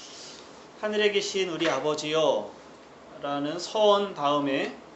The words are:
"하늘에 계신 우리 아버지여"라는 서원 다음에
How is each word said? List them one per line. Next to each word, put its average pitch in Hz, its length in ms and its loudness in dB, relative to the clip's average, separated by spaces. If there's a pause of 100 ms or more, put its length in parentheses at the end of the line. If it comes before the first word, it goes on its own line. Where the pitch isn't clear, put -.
(800)
"하늘에 214 320 2
계신 190 380 0
우리 160 180 0
아버지여"라는 143 1900 -2
서원 202 560 4
다음에 147 600 0 (220)